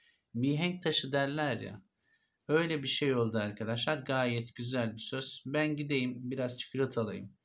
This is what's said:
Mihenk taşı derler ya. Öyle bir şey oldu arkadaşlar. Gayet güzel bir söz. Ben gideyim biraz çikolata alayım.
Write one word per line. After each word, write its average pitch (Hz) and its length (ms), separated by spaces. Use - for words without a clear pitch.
Mihenk 151 500
taşı 151 280
derler 139 480
ya. 104 220
Öyle 160 360
bir 135 40
şey 139 280
oldu 113 220
arkadaşlar. 110 600
Gayet 123 580
güzel 120 380
bir 107 80
söz. - 440
Ben 151 300
gideyim 139 420
biraz 127 400
çikolata 131 440
alayım. 101 320